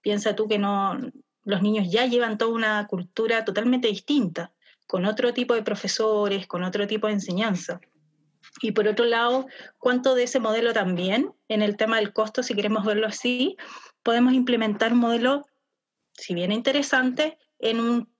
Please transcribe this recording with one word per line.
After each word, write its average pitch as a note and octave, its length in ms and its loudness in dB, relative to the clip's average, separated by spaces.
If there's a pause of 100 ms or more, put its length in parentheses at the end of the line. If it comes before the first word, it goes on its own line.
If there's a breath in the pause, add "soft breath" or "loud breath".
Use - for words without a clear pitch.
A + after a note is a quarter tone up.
Piensa G#3 340 0
tú A3 120 -2
que G#3 120 0
no, G3 380 0 (460)
los G3 180 0
niños G#3 300 2
ya A#3 140 2
llevan A#3 320 0
toda A3+ 160 0
una G#3+ 340 -2
cultura A3+ 560 -2
totalmente A#3 460 0
distinta, G3 640 -2 (340 soft breath)
con F#3 180 -2
otro A#3+ 280 0
tipo B3 220 0
de A3 80 -2
profesores, G#3 840 0
con F3+ 160 -6
otro G3+ 240 -2
tipo G#3+ 200 -2
de G#3+ 60 0
enseñanza. F#3 680 -4 (800)
Y G#3+ 100 -2
por G#3 160 2
otro A3 180 2
lado, A#3+ 420 0 (320 loud breath)
¿cuánto B3+ 360 2
de B3 80 2
ese B3 160 0
modelo A3+ 340 0
también, F#3+ 600 0 (160)
en G#3+ 140 0
el G#3 120 0
tema A3 220 0
del G#3 160 -2
costo, G#3+ 300 -2
si A#3 100 -6
queremos G#3 320 0
verlo G#3+ 220 0
así, B3 500 -2 (460 loud breath)
podemos B3 300 4
implementar A3+ 600 2
un A#3+ 60 6
modelo, A#3+ 460 2 (680)
si - 220 -8
bien F3+ 160 0
interesante, C4+ 840 0 (200)
en A3+ 220 0
un A#3+ 300 0 (100)